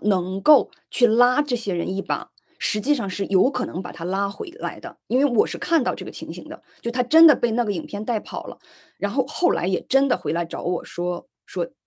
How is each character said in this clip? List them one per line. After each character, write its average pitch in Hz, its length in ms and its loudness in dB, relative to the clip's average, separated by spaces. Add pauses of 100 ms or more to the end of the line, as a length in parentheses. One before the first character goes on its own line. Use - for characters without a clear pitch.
能 190 380 0
够 262 300 6 (180)
去 - 180 2
拉 247 340 4
这 294 140 -2
些 202 180 -4
人 175 220 -4
一 196 60 -4
把， - 300 -6 (280)
实 - 220 -8
际 269 140 0
上 208 140 -4
是 185 180 -6
有 196 240 4
可 196 140 -4
能 175 160 -6
把 185 100 -8
他 - 140 -8
拉 196 240 -2
回 - 220 -10
来 - 280 -8
的。 - 180 -12 (100)
因 247 120 2
为 285 60 4
我 233 220 4
是 - 100 -6
看 320 260 0
到 196 120 -2
这 - 100 -8
个 - 60 -10
情 - 220 -10
形 175 140 -12
的， - 160 -12 (180)
就 233 100 -4
他 247 120 0
真 320 240 8
的 285 80 6
被 233 160 0
那 233 140 0
个 208 80 0
影 175 120 -4
片 208 200 -6
带 233 140 -2
跑 - 280 -8
了， - 100 -10 (400)
然 196 140 -4
后 277 160 0
后 - 240 0
来 156 160 0
也 190 160 0
真 269 240 2
的 247 100 0
回 151 160 -4
来 170 120 -2
找 151 180 -8
我 180 220 -4
说， 175 420 -6 (180)
说， - 240 -4 (180)